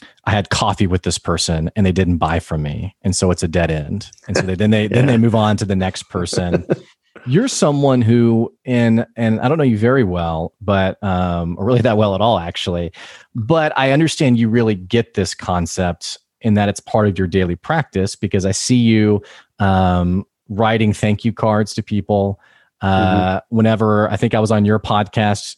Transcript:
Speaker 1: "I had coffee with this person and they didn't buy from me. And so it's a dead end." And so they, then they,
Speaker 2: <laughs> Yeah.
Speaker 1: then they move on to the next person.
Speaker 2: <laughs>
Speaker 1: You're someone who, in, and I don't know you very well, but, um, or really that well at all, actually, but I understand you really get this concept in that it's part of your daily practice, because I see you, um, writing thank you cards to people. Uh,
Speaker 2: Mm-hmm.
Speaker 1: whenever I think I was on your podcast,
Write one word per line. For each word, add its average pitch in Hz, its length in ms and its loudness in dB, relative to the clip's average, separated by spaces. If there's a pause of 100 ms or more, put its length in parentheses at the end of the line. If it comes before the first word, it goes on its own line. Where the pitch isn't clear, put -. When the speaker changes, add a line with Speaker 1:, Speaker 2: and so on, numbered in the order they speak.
(260)
Speaker 1:
"I 107 60 -2
had 101 200 -2
coffee 107 340 -2
with 90 160 0
this - 160 -4
person 80 580 -4
and 101 80 2
they 92 80 4
didn't 87 260 0
buy 82 220 0
from 78 220 -6
me. 73 400 -8
And 92 140 -2
so 92 160 0
it's 87 100 -4
a 90 60 -2
dead 82 240 0
end." 78 400 -8 (160)
And 98 100 -2
so - 60 0
they, 92 100 -4
then 104 160 0
they, 107 140 2
Speaker 2:
<laughs> - 0 -
Yeah. 107 60 -4
Speaker 1:
then 127 180 2
they 120 100 2
move 113 160 2
on 107 240 2
to 107 80 -4
the 98 100 -2
next 92 340 -4
person. 87 540 -2 (320)
Speaker 2:
<laughs> - 300 -20
Speaker 1:
You're 175 220 0
someone 139 560 2
who, 117 500 2 (120)
in, 117 380 2 (120)
and 110 260 0
I 123 60 0
don't 160 100 0
know 151 60 2
you 113 160 2
very 123 240 4
well, 82 580 -4
but, 95 420 0
um, 87 540 -2
or 101 80 -6
really 123 160 2
that 113 160 2
well 104 160 2
at 95 80 -2
all, 110 160 2
actually, 87 540 -6 (420)
but 151 420 0
I 135 180 2
understand 147 440 2
you 113 100 2
really 110 280 2
get 101 400 -2
this 92 180 -2
concept 87 840 -4 (220)
in 110 120 2
that 104 160 2
it's 101 100 -4
part 107 280 0
of 92 100 -2
your 95 100 0
daily 87 280 0
practice, 101 600 -4
because 95 300 -2
I 95 60 0
see - 240 0
you, 107 480 4 (340)
um, 92 640 2 (260)
writing 110 440 2
thank 107 320 -2
you 110 80 -2
cards 107 400 0
to 110 80 -8
people. 101 580 -2 (400)
Uh, 92 600 0
Speaker 2:
Mm-hmm. - 180 -8
Speaker 1:
whenever 107 540 2
I 101 60 -2
think 120 180 0
I 110 40 2
was 110 120 2
on 107 120 2
your 107 160 2
podcast, 104 800 -2